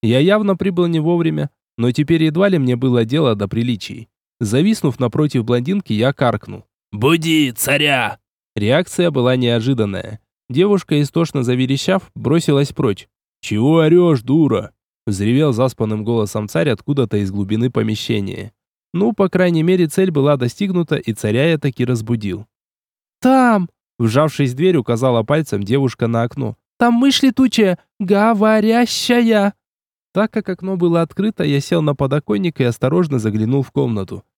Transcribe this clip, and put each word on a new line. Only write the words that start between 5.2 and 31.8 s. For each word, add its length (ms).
блондинки, 480
я 200
каркнул: 520
«Буди 600
царя!» 640
Реакция 540
была 260
неожиданная. 840
Девушка, 500
истошно 420
заверещав, 720
бросилась 580
прочь. 360
«Чего 400
орёшь, 420
дура?» 500
взревел 460
заспанным 520
голосом 440
царь 220
откуда-то 480
из 120
глубины 400
помещения. 840
Ну, 180
по 160
крайней 340
мере, 240
цель 240
была 260
достигнута, 600
и 160
царя 380
я 80
таки 260
разбудил. 600
«Там!» 480
вжавшись 540
в 40
дверь, 200
указала 460
пальцем 400
девушка 460
на 140
окно. 340
«Там 160
мышь 280
летучая, 560
говорящая!» 1600
Так 180
как 180
окно 280
было 260
открыто, 420
я 160
сел 220